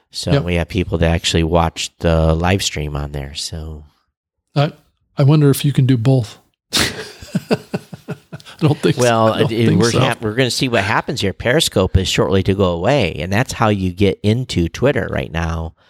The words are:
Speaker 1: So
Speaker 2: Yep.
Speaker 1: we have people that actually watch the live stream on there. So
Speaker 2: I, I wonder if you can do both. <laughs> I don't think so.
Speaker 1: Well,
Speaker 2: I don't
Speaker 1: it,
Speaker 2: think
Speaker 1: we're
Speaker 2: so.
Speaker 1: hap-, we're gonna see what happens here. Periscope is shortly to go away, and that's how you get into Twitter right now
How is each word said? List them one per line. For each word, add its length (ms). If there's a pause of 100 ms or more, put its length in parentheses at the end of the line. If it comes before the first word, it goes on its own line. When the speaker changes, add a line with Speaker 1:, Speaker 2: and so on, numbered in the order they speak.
(100)
Speaker 1:
So 220
Speaker 2:
Yep. 120
Speaker 1:
we 120
have 120
people 300
that 140
actually 320
watch 540
the 360
live 300
stream 320
on 160
there. 220
So 500 (720)
Speaker 2:
I, 160 (440)
I 60
wonder 260
if 160
you 80
can 140
do 100
both. 420 (160)
<laughs> 200
I 1800
don't 200
think 180
so. 60
Speaker 1:
Well, 300
Speaker 2:
I 80
don't 120
Speaker 1:
it, 160
Speaker 2:
think 120
Speaker 1:
we're 100
Speaker 2:
so. 100
Speaker 1:
hap-, 200
we're 140
gonna 160
see 180
what 160
happens 360
here. 120
Periscope 640
is 120
shortly 360
to 100
go 180
away, 420
and 180
that's 220
how 140
you 240
get 300
into 460
Twitter 420
right 220
now 420 (160)